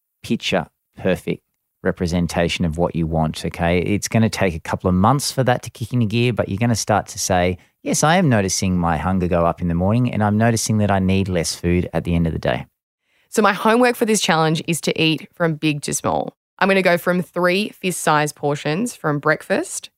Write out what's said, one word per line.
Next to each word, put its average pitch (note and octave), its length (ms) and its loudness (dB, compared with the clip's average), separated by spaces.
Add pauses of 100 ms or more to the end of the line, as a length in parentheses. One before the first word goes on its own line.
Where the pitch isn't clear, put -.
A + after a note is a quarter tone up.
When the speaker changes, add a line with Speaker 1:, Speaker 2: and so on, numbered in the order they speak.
(240)
Speaker 1:
picture G2 440 -2 (300)
perfect F2 440 -2 (420)
representation F2 840 0
of D#2 140 -2
what F2 160 0
you E2 100 0
want, D#2+ 400 -2
okay? F2 340 0
It's G2+ 280 -2
gonna A2+ 220 2
take F#2+ 260 -2
a D#2+ 40 -8
couple - 300 -2
of F2+ 60 4
months A2+ 360 2
for C3 120 -2
that B2 200 0
to - 60 -14
kick - 240 -8
into B2 140 2
gear, A#2 260 0
but - 160 -2
you're G2 80 -4
gonna A#2+ 180 0
start - 340 0
to - 100 -10
say, F2+ 380 0 (260)
"Yes, - 200 0
I D#3 140 4
am F#3 100 2
noticing F#2+ 500 2
my E2+ 200 2
hunger F2+ 300 0
go E2+ 180 2
up E2+ 160 0
in F2+ 60 -2
the E2+ 80 0
morning, A2 360 2
and G#2 120 -2
I'm G#2 140 2
noticing A2+ 420 2
that G#2 100 2
I G2 80 2
need F#2+ 320 2
less E2+ 240 -2
food F2 400 0
at E2 100 -2
the E2+ 120 -2
end E2 100 2
of D#2+ 80 0
the E2 60 -6
day." B1+ 260 -2 (640)
Speaker 2:
So A3 140 2
my G3+ 100 4
homework A#3+ 420 2
for A#3+ 100 -2
this G#3+ 160 2
challenge D#3+ 460 2
is E3 140 -4
to - 180 -2
eat D#3+ 340 -2
from E3 220 -2
big D3+ 280 -2
to D3 100 -6
small. D2+ 400 -2 (240)
I'm F#3 100 2
gonna G3 140 4
go F3 160 4
from F3+ 240 0
three F3+ 480 0
fist-sized D3+ 680 0
portions D3+ 600 -4
from D3 240 -2
breakfast F#3+ 800 -2